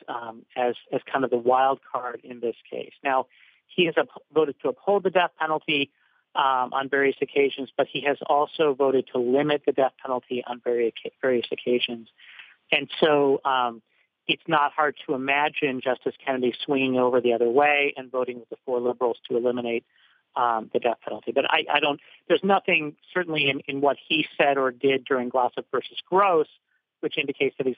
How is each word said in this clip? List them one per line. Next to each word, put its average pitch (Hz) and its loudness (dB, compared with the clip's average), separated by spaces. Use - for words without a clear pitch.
um, 117 -14
as, 123 0
as 135 -2
kind 135 0
of 120 -4
the 123 2
wild 127 2
card 123 -8
in 127 -18
this 117 -4
case. 123 -12
Now, 131 0
he 180 0
has 165 -2
up-, - -4
voted 147 2
to 143 -2
uphold 190 0
the 185 0
death 175 0
penalty, 156 -2
um, 135 0
on 135 -4
various 139 2
occasions, 139 -2
but 139 0
he 147 -6
has 139 0
also 147 2
voted 135 2
to 127 0
limit 143 2
the 143 4
death 131 0
penalty 127 -6
on 120 -12
vari-, 120 0
various 127 0
occasions. 120 -4
And 143 -2
so, 143 4
um, 123 0
it's - -4
not 147 2
hard 147 0
to 147 -2
imagine 139 -2
Justice 127 -4
Kennedy 127 -2
swinging 135 0
over 127 4
the 120 2
other 117 2
way 143 2
and 131 -14
voting 123 -4
with 113 -20
the 117 -14
four 127 -2
liberals 120 -2
to 127 -2
eliminate, 120 -2
um, 117 0
the 127 0
death 117 -2
penalty. 113 -8
But 135 0
I, 156 0
I 147 2
don't, 147 -2
there's 170 2
nothing 180 0
certainly 156 -2
in, 139 -2
in 139 -4
what 139 2
he 156 -2
said 143 4
or 131 2
did 131 0
during 127 0
Glossop 123 -2
versus - -6
Gross, 180 4
which 156 -6
indicates 139 -4
that 131 -4
he's 123 -2